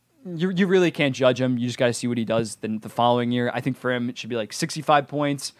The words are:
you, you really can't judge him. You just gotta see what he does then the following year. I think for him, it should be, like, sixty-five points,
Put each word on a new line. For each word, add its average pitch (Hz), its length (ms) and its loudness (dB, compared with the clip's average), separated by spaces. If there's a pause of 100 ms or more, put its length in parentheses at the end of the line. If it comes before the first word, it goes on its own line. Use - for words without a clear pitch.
(260)
you, 175 240 -2
you 190 160 2
really 180 240 4
can't 139 240 0
judge 127 260 4
him. 127 160 2
You 123 120 -2
just 117 100 -6
gotta 120 140 2
see 123 160 -4
what 120 100 -2
he 113 60 -2
does 113 320 -2
then 110 240 -6
the 113 80 -12
following 120 420 2
year. 120 240 0
I 123 60 -4
think 127 160 -4
for 127 160 -2
him, 120 160 -4
it 123 100 -10
should 110 120 -12
be, 123 60 -4
like, 107 160 -6
sixty-five 151 540 0
points, 143 540 -4